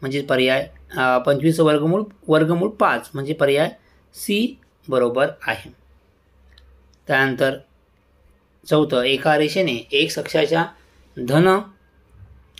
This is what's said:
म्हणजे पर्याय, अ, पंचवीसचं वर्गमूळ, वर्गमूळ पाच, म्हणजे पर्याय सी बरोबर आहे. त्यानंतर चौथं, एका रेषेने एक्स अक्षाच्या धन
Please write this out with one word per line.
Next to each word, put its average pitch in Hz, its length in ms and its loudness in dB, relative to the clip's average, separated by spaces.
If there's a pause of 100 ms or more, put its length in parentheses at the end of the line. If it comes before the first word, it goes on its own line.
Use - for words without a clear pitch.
म्हणजे 139 200 -4
पर्याय, 131 480 0 (280)
अ, 127 200 2
पंचवीसचं 143 460 2
वर्गमूळ, 156 400 2 (240)
वर्गमूळ 170 420 2
पाच, 160 440 -2
म्हणजे 139 200 -6
पर्याय 147 360 2 (440)
सी 214 460 -4 (280)
बरोबर 127 400 0 (140)
आहे. - 280 -6 (1400)
त्यानंतर 135 500 0 (1120)
चौथं, 151 320 2
एका 139 360 2
रेषेने 151 540 -2
एक्स 156 280 0
अक्षाच्या 160 460 0 (600)
धन 180 320 4 (1000)